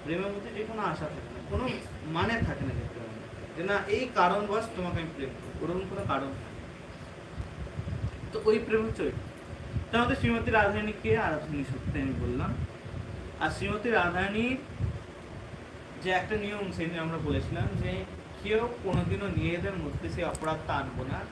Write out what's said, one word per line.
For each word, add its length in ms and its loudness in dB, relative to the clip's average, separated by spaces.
প্রেমের 320 0
মধ্যে 220 -6
যে 120 -2
কোনো 120 -2
আশা 220 -2
থাকে 220 -8
না, 40 -8
কোনো 140 2
মানে 180 4
থাকে 200 -2
না 120 0
যে 120 -4
প্রেমের 260 -8
মধ্যে, 220 -10
যে 140 -2
না 60 6
এই 60 2
কারণবশ 440 6
তোমাকে 260 0
আমি 140 -4
প্রেম 240 -4
করবো, 220 -8
ওরকম 300 0
কোনো 200 -2
কারণ 180 0
থাকে 220 -10
না। 40 -10
তো 60 -4
ওই 80 8
প্রেম 200 4
হচ্ছে 200 -2
ওই। 60 0
তো 100 -2
আমাদের 200 6
শ্রীমতী 380 4
রাধারানী 360 4
কে? 80 4
আরাধানী 440 0
সত্যি 340 -2
আমি 100 0
বললাম। 260 2
আর 120 2
শ্রীমতী 340 0
রাধারানীর 580 2
যে 60 0
একটা 240 0
নিয়ম, 220 -2
সেই 140 0
নিয়ে 160 -2
আমরা 140 0
বলেছিলাম 380 2
যে 100 0
কেউ 180 4
কোনোদিনও 420 2
নিজেদের 440 2
মধ্যে 320 -4
সেই 180 0
অপরাধটা 480 0
আনবো 300 -4
না 80 -2